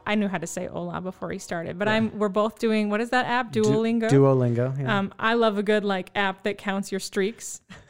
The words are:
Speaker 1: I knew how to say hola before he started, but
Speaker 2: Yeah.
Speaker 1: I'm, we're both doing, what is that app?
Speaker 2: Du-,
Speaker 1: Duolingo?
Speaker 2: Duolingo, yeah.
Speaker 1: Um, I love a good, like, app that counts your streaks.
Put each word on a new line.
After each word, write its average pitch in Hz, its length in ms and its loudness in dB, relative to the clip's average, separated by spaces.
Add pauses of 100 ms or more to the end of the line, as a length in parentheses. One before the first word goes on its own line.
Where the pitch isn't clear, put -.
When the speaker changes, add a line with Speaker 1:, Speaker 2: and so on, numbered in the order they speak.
Speaker 1:
I 208 80 0
knew 214 120 2
how 185 120 -2
to 165 80 -8
say 180 200 -6
hola 170 360 -6
before 180 280 -8
he 185 80 -8
started, 170 400 -8
but 202 80 0
Speaker 2:
Yeah. 214 80 2
Speaker 1:
I'm, 220 240 0
we're 208 120 0
both 208 280 0
doing, 214 300 2
what 208 140 0
is 240 80 -6
that 254 160 2
app? 240 260 -2
Speaker 2:
Du-, 220 100 2
Speaker 1:
Duolingo? 220 460 2
Speaker 2:
Duolingo, 135 720 4
yeah. 196 180 0
Speaker 1:
Um, 196 200 -2
I 226 160 0
love 226 240 2
a 208 40 0
good, 208 220 2
like, 190 300 -2
app 196 300 -2
that 202 120 -2
counts 196 340 -4
your 196 80 -4
streaks. - 600 -4 (300)